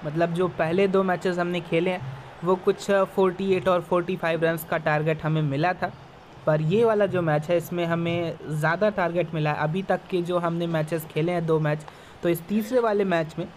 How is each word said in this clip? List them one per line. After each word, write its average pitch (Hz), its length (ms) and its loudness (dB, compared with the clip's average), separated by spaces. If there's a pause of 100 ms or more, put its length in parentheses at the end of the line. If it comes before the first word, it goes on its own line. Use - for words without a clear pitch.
मतलब, 165 280 0
जो 180 160 2
पहले 175 380 2
दो 190 160 4
matches 180 340 0
हमने 175 240 -2
खेले 170 300 0
हैं 180 100 -4 (420)
वो 180 140 4
कुछ 190 340 -2
फ़ोर्टी 190 640 2
एट 180 140 0
और 180 160 2
फ़ोर्टी 180 340 0
फ़ाइव 165 260 0
runs 165 220 0
का 170 140 -2
target 156 440 0
हमें 156 200 0
मिला 151 300 0
था, 180 180 -4 (540)
पर 156 180 2
ये 196 220 4
वाला 208 220 4
जो 180 160 0
match 151 260 0
है 175 80 4
इसमें 170 280 -2
हमें 170 520 -2 (120)
ज़्यादा 165 420 2
target 170 420 -2
मिला 151 180 0
है। 147 80 0
अभी 156 240 0
तक 180 240 -2
के 180 160 0
जो 175 160 0
हमने 170 300 -2
matches 156 360 -2
खेले 165 260 -2
हैं 170 140 -2
दो 160 140 2
match, 151 260 -2 (380)
तो 175 60 2
इस 165 180 -2
तीसरे 220 340 0
वाले 208 240 2
match 165 320 0
में 170 200 -6